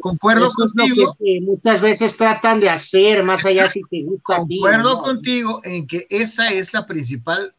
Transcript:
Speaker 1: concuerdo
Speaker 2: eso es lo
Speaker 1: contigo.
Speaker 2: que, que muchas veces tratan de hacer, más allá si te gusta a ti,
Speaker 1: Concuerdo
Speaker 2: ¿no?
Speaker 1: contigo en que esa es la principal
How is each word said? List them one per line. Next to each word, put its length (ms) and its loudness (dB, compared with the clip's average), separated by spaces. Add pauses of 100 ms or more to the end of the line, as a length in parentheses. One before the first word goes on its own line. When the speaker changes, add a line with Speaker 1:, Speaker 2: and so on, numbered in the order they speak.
Speaker 1:
concuerdo 440 2
Speaker 2:
eso 200 0
es 100 -2
lo 80 2
Speaker 1:
contigo. 360 2
Speaker 2:
que, 40 -8
que 180 0
muchas 400 0
veces 360 0
tratan 420 2
de 100 4
hacer, 540 2
más 220 0
allá 240 2
si 120 -8
te 200 -8
gusta 360 -4
a 100 -2
ti, 120 -4
Speaker 1:
Concuerdo 340 2
Speaker 2:
¿no? 40 -2
Speaker 1:
contigo 640 -4
en 220 -8
que 240 -8
esa 420 -2
es 220 -4
la 140 -6
principal 720 -6